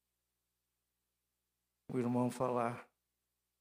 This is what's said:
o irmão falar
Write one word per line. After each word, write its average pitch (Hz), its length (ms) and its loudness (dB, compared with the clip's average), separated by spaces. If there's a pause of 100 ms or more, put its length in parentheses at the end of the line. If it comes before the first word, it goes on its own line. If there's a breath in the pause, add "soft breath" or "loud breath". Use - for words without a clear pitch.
(1900)
o 131 80 -2
irmão 123 320 2
falar 120 580 -2 (720)